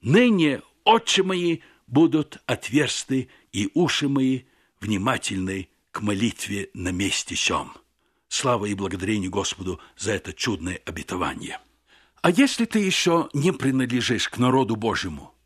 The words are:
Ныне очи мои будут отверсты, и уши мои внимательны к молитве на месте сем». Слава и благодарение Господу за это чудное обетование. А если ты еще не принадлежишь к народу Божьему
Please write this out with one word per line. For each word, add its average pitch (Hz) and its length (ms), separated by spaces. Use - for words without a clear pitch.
Ныне 170 600
очи 226 380
мои 175 360
будут 151 580
отверсты, 131 800
и 101 220
уши 156 340
мои 131 340
внимательны 98 880
к - 120
молитве 101 720
на 92 200
месте 90 420
сем». - 380
Слава 120 380
и 104 80
благодарение 98 540
Господу 92 520
за 110 160
это 95 200
чудное 90 540
обетование. - 720
А 170 80
если 233 340
ты 220 140
еще 185 540
не 151 200
принадлежишь 127 760
к - 100
народу 123 380
Божьему 95 580